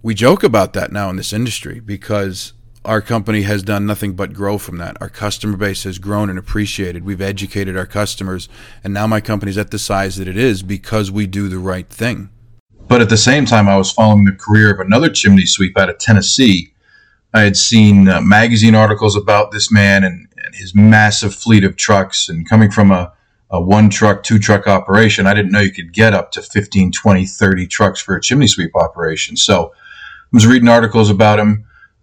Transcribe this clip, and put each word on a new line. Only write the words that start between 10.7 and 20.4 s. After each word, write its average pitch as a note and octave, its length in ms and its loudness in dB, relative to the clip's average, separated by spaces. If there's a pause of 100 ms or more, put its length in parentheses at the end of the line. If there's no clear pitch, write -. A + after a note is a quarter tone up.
we G#2 160 -4
do G2 240 -6
the F#2 80 -8
right F#2 320 -8
thing. A2+ 400 -8 (580)
But A#2+ 140 4
at G#2+ 80 2
the A2+ 80 2
same C3+ 280 2
time, G#2+ 220 2
I G2 100 2
was F#2+ 140 -2
following G#2+ 340 4
the F#2+ 80 2
career G#2+ 380 2
of G2 80 -2
another A2+ 300 0
chimney G2 380 0
sweep F#2 320 -2
out F#2+ 100 0
of - 80 -10
Tennessee. G2+ 760 0 (600)
I G#2+ 80 4
had G2+ 160 2
seen, G#2 500 6
uh, F2+ 140 2
magazine A2 540 4
articles G#2+ 400 2
about G2+ 340 0
this G2+ 220 -4
man G2+ 320 4
and, F2+ 240 -6 (180)